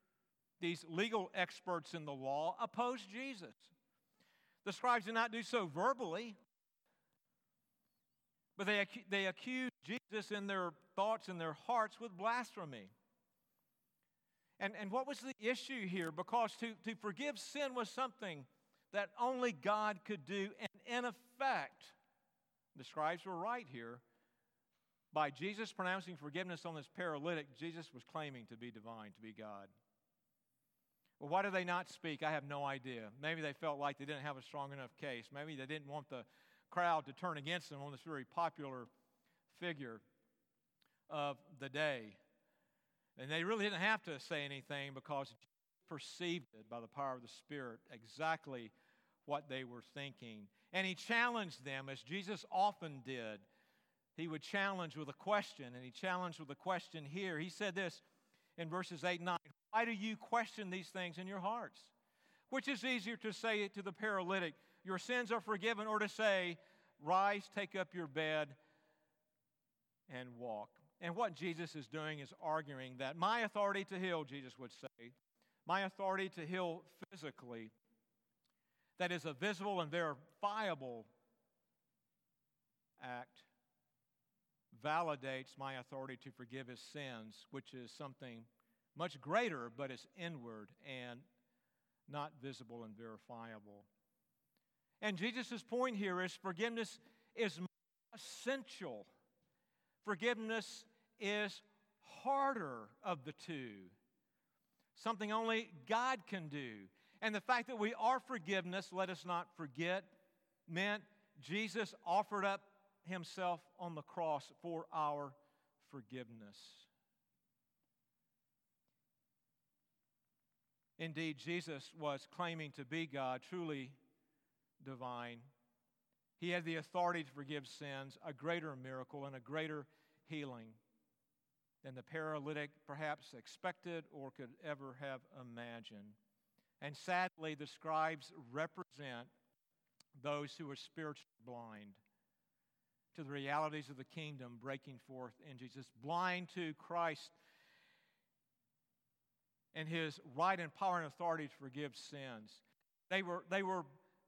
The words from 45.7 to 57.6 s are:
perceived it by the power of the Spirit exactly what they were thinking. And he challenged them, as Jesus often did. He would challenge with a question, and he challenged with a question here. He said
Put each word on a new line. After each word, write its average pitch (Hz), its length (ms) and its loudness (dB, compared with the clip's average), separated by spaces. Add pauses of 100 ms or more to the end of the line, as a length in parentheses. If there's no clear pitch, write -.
perceived 170 580 -2 (120)
it 110 100 -18
by 117 120 -4
the 113 80 -8
power 135 260 0
of 123 80 -6
the 120 60 -14
Spirit 127 500 -8 (140)
exactly 127 800 0 (540)
what 147 220 2
they 131 140 -2
were 120 200 -8 (120)
thinking. 117 540 -8 (240)
And 190 140 4
he 185 80 2
challenged 226 680 4
them, 135 240 -2
as 135 120 -6
Jesus 185 500 -4
often 175 540 2
did. 113 340 -4 (800)
He 165 100 -2
would 156 160 -2
challenge 190 540 0
with 151 120 -6
a 143 40 -8
question, 196 600 2
and 127 100 -10
he 127 60 -10
challenged 180 500 0
with 143 100 -8
a 139 60 -4
question 165 480 -2
here. 170 340 -2
He 175 120 -2
said 190 260 0